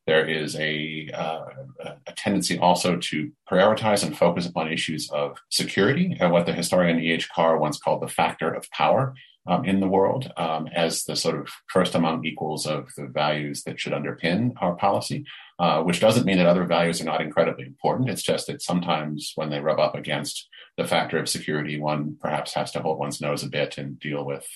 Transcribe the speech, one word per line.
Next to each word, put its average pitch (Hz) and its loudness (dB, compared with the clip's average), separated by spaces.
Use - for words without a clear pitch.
there 78 4
is 76 -2
a, 78 -4
uh, 80 -6
a, 92 -14
a - -14
tendency 90 0
also 87 4
to 78 -4
prioritize 107 4
and - -6
focus 87 2
upon 80 -2
issues 78 -4
of 73 -4
security 170 2
and 180 4
what 87 4
the 87 0
historian 85 2
E 82 2
H 80 -2
Carr 82 4
once 76 0
called 76 0
the 80 -6
factor 80 0
of - -8
power, 107 2
um, 87 0
in 98 2
the 95 2
world, 95 2
um, 80 -2
as 82 -2
the 78 -4
sort 80 0
of 69 -8
first 90 2
among 80 0
equals 78 -4
of 73 -4
the 71 -10
values 73 -2
that - -10
should - -6
underpin 95 0
our 87 0
policy, 120 0
uh, 82 2
which 87 2
doesn't 113 6
mean 95 4
that 87 6
other 90 6
values 85 2
are 78 -6
not 78 0
incredibly 78 0
important. 117 0
It's 92 -4
just - 0
that 73 -8
sometimes 78 -2
when 78 -4
they 73 -4
rub 76 2
up 73 2
against - -6
the 87 -2
factor - 0
of 73 -2
security, 76 -4
one 76 -2
perhaps 76 -4
has 73 -2
to - -4
hold 80 -2
one's 71 -6
nose 73 -2
a 71 -6
bit 71 -2
and 69 -10
deal 71 -6
with, 69 -6